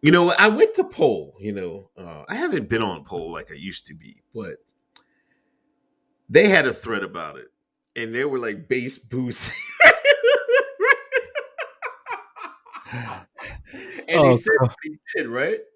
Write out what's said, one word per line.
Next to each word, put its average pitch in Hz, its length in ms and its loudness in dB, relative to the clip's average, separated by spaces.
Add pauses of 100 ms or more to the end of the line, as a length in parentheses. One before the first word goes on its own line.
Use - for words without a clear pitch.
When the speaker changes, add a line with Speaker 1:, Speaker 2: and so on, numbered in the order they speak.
Speaker 1:
you 156 80 6
know, 175 200 4
I 208 180 4
went 330 260 4
to 370 80 0
Poll, 110 560 -2
you 104 120 -8
know, 95 460 -10
uh, 82 320 -18
I 208 60 -8
haven't 220 340 -6
been 113 140 0
on 82 220 -8
Poll 85 260 -12
like 82 200 -14
I 78 40 -18
used 87 320 -14
to 76 80 -20
be, - 260 -20 (140)
but 101 220 -12 (1700)
they 190 180 6
had 165 200 4
a 117 60 -2
thread 110 280 -6
about 80 360 -10
it, 60 100 -20 (480)
and 113 180 -8
they 127 120 -2
were 135 120 -2
like, 107 300 -6
"Base 127 360 -4
Boosie." 123 500 -6 (300)
<laughs> 640 100 8 (3000)
oh, 113 300 -12 (840)
And 165 120 2
Speaker 2:
Oh, 139 120 8
Speaker 1:
he 123 60 8
said 220 220 0
Speaker 2:
God. 127 100 4
Speaker 1:
what - 140 -10
he 302 140 -14 (180)
did, 139 120 -4
right? 143 320 -2 (160)